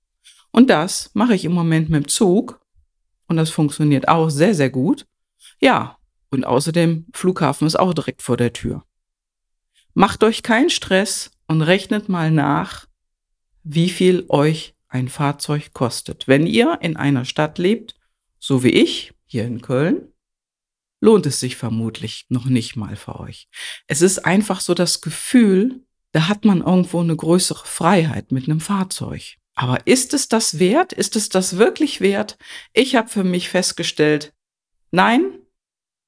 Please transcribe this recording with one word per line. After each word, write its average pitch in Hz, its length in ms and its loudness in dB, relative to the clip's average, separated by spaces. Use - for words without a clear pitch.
Und 247 180 6
das 175 440 0
mache 214 220 2
ich 185 100 -4
im 180 80 -2
Moment 160 360 0
mit 151 140 2
dem - 40 -6
Zug 214 540 0
und 160 100 0
das 160 140 0
funktioniert 147 560 0
auch 160 220 2
sehr, 156 240 4
sehr 139 160 2
gut. 143 380 -2
Ja, 240 380 0
und 131 160 -2
außerdem, 165 680 0
Flughafen 160 540 0
ist 160 120 0
auch 185 140 2
direkt - 280 -6
vor 120 160 -2
der 120 160 0
Tür. - 300 -10
Macht - 300 2
euch 220 200 2
keinen 247 260 2
Stress - 640 -2
und 160 140 2
rechnet 202 480 0
mal 160 220 0
nach, 151 560 -2
wie 165 260 0
viel 180 400 2
euch 156 440 0
ein 127 220 -4
Fahrzeug 143 640 -4
kostet. - 540 -6
Wenn 147 200 4
ihr 233 340 2
in 160 140 -4
einer 143 300 0
Stadt 151 320 -4
lebt, 208 380 -2
so 131 240 0
wie 120 60 6
ich, - 440 0
hier 113 200 -6
in 117 160 -8
Köln, 160 500 -4
lohnt 208 240 4
es 139 140 -4
sich 123 180 -8
vermutlich 113 720 -8
noch 123 160 -4
nicht 127 320 -2
mal 101 180 -10
für - 240 -16
euch. - 300 -18
Es - 140 -2
ist 190 180 2
einfach 185 420 0
so - 120 -2
das 175 280 -2
Gefühl, 208 840 2
da 160 140 2
hat 208 180 -4
man 190 160 4
irgendwo 175 400 0
eine 165 140 0
größere 170 500 0
Freiheit 160 680 0
mit 131 140 -2
einem 156 140 0
Fahrzeug. - 800 -6
Aber 123 320 -2
ist 254 260 2
es - 160 -2
das 220 300 -2
wert? 247 340 2
Ist - 220 -4
es 214 120 -2
das 185 300 -2
wirklich 285 420 0
wert? 202 380 -2
Ich 262 220 2
habe 226 140 0
für 196 140 -2
mich 180 260 -2
festgestellt, 160 840 -2
nein, 233 480 2